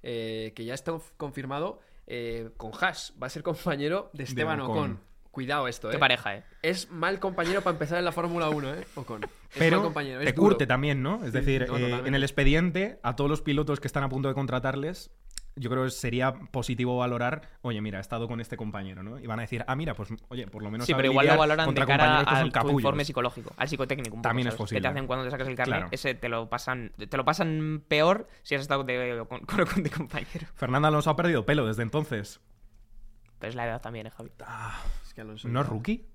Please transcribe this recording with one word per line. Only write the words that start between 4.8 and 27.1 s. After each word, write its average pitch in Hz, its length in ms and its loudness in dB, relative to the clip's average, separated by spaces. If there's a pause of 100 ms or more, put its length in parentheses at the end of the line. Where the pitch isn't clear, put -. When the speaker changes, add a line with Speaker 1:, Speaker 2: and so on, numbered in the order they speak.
Speaker 1:
Cuidado 135 360 -2
esto, 113 220 -4
Speaker 3:
Qué 113 80 0
Speaker 1:
¿eh? - 20 0
Speaker 3:
pareja, 120 380 4
¿eh? - 60 -14 (180)
Speaker 1:
Es 180 280 -2
mal 175 300 -2
compañero 185 420 0
para 185 120 2
empezar 160 260 0
en 175 60 0
la 165 80 0
Fórmula 170 360 0
uno, 147 240 -2
¿eh? 175 220 -8
Ocon. 117 280 -8
Es - 60 -8 (300)
Speaker 2:
Pero 165 200 6
Speaker 1:
mal 202 80 2
compañero, 139 340 -4
es 143 60 2
Speaker 2:
te 127 40 4
Speaker 1:
duro. 185 200 8
Speaker 2:
curte 143 140 4
también, 131 380 2
¿no? 165 120 0 (100)
Es 120 80 -4
Speaker 1:
Sí, 131 60 2
Speaker 2:
decir, 127 280 2
Speaker 1:
no, 123 80 -2
Speaker 2:
eh, 123 60 2
Speaker 1:
totalmente. 123 260 0
Speaker 2:
en 135 80 2
el 135 80 4
expediente, 160 800 4
a 120 140 -2
todos 143 120 2
los 147 120 0
pilotos 143 400 0
que 139 60 -6
están 139 180 0
a - 40 0
punto 135 200 0
de 131 40 0
contratarles, 135 800 -4 (460)
yo 120 120 -4
creo 131 140 2
que 131 60 0
sería 127 440 0 (180)
positivo 123 460 0
valorar, 123 520 0 (140)
"Oye, 113 180 -2
mira, 104 160 -4
he 98 40 -6
estado 117 280 -6
con 117 100 -4
este 117 160 -8
compañero", 95 480 -8
¿no? 117 160 -12
Y 117 80 -12
van 113 120 -4
a - 20 -4
decir, 113 260 -6
"Ah, 127 80 0
mira, 151 180 -2
pues, 101 140 -8 (220)
oye, 123 180 -8
por 104 160 -10
lo 104 80 -6
menos 117 160 -4
Speaker 3:
Sí, 160 60 4
Speaker 2:
sabe 131 100 4
Speaker 3:
pero 131 80 6
igual 135 140 6
lo 143 80 8
Speaker 2:
lidiar 151 60 8
Speaker 3:
valoran 156 260 6
Speaker 2:
contra 139 200 4
Speaker 3:
de - 60 0
cara 143 140 8
Speaker 2:
compañeros 151 240 6
que 135 60 6
son 135 80 6
Speaker 3:
al 123 60 2
tu - 40 -6
Speaker 2:
capullos". 139 260 4
Speaker 3:
informe 139 260 2
psicológico, 123 520 -4
al 135 100 0
psicotécnico 131 480 -4
un 113 60 -8
poco, 117 80 2
Speaker 2:
También 123 180 2
es 110 60 0
Speaker 3:
¿sabes? 113 160 -4
Que 117 60 -2
te - 60 0
Speaker 2:
posible. 131 60 0
Speaker 3:
hacen 135 200 -2
cuando 127 180 -2
te 127 60 -4
sacas 131 180 -4
el 127 60 -4
carnet, 123 240 0
Speaker 2:
Claro. 90 120 -4
Speaker 3:
ese 135 240 -2
te 120 140 -6
lo 117 200 -4
pasan, 120 440 -4 (160)
te 139 80 -2